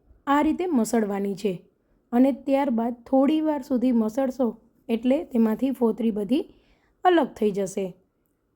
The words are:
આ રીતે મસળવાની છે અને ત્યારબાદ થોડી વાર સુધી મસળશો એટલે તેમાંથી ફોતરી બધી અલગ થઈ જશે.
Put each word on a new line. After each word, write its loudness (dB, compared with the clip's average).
આ 2
રીતે -2
મસળવાની 0
છે -2
અને 4
ત્યારબાદ -2
થોડી 2
વાર -2
સુધી 0
મસળશો -2
એટલે 0
તેમાંથી 0
ફોતરી 0
બધી -2
અલગ 4
થઈ 0
જશે. -4